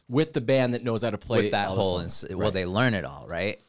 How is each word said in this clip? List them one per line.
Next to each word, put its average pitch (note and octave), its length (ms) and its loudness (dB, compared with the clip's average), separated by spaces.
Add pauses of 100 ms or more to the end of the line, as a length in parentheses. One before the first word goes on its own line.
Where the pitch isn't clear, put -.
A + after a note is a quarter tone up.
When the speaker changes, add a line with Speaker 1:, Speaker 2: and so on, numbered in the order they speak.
Speaker 1:
With D#3 240 0
the C#3 80 -2
band B2 320 2
that A#2+ 100 -4
knows A2+ 200 -2
how A#2 80 0
to G#2 80 -2
play G#2+ 240 2
Speaker 2:
With G#2 80 0
that G2+ 160 2
Speaker 1:
all F#2+ 80 -2
the G#2 60 2
Speaker 2:
whole, F2+ 180 2
Speaker 1:
songs. E2+ 240 -2
Speaker 2:
ins-, F#2 120 -8
well, G2 120 0
Speaker 1:
Right. G2 60 0
Speaker 2:
they F#2 120 0
learn A2 300 2
it E2+ 100 -2
all, C2+ 220 -12
right? F2 420 -4